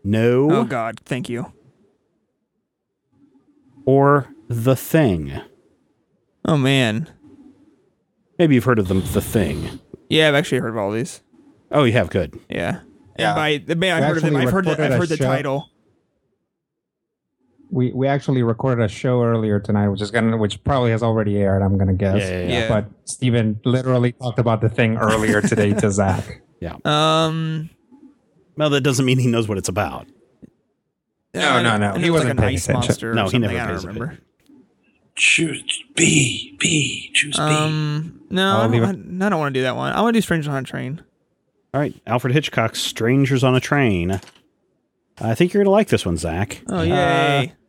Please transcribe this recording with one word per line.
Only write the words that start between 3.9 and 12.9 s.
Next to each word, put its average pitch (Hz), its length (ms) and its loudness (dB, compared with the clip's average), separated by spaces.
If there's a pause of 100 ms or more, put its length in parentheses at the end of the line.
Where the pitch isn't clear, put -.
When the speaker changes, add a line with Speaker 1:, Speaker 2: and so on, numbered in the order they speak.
Speaker 1:
The 117 280 2
Thing. 82 640 0 (1040)
Speaker 2:
Oh, 156 120 2
man. 131 520 0 (1300)
Speaker 1:
Maybe 156 180 4
you've 113 80 2
heard 120 160 4
of 92 80 -2
them, 95 120 2 (120)
The 101 100 0
Thing. 80 560 -4 (320)
Speaker 2:
Yeah, 156 180 4
I've 147 60 2
actually 139 240 0
heard 120 120 -4
of 113 60 -8
all 101 140 -4
these. 117 320 -6 (480)
Speaker 1:
Oh, 147 140 2
you 113 80 4
have? 107 180 2
Good. 82 280 -4 (120)
Speaker 2:
Yeah. 95 300 -4 (380)